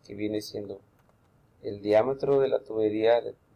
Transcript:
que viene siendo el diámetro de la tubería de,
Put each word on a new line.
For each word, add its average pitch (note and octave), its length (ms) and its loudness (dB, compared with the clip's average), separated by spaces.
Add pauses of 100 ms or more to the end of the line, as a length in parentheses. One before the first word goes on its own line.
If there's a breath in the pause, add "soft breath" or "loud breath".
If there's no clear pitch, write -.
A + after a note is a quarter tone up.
que G#2+ 100 -16
viene G#2+ 260 -4
siendo G2+ 400 -12 (800)
el G2+ 200 -10
diámetro C3 560 2
de C3+ 100 2
la A#2+ 120 -2
tubería A2 600 2
de, A#2 140 -8 (220)